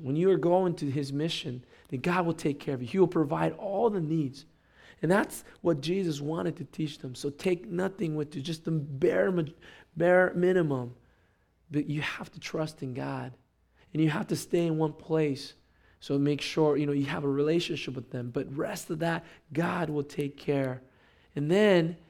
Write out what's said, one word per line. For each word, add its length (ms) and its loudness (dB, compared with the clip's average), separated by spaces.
when 120 -2
you 140 4
are 80 6
going 380 2
to 160 -4
his 200 -2
mission, 540 -4
then 120 -6
God 260 0
will 80 0
take 240 -2
care 160 -4
of 80 -6
you. 40 -8
He 120 0
will 80 10
provide 460 2
all 360 0
the 100 0
needs. 460 -2
And 80 0
that's 340 2
what 200 0
Jesus 400 -2
wanted 360 -4
to 80 -10
teach 340 -8
them. 160 -10
So 160 -6
take 360 -2
nothing 480 -4
with 200 -4
you, 80 -6
just 200 -8
the 60 -4
bare 600 2
ma-, 140 2
bare 380 6
minimum. 580 2
But 180 0
you 120 -2
have 320 -8
to 60 -18
trust 440 -6
in 100 -8
God. 400 -6
And 120 2
you 80 4
have 160 -4
to 80 0
stay 320 0
in 100 0
one 160 0
place. 640 -2
So 140 0
make 240 2
sure, 360 2
you 100 0
know, 60 0
you 120 0
have 200 -4
a 40 2
relationship 640 0
with 160 -10
them. 220 -8
But 260 -6
rest 320 -6
of 100 -4
that, 240 -2
God 340 0
will 140 -2
take 340 -6
care. 460 -2
And 160 0
then 440 6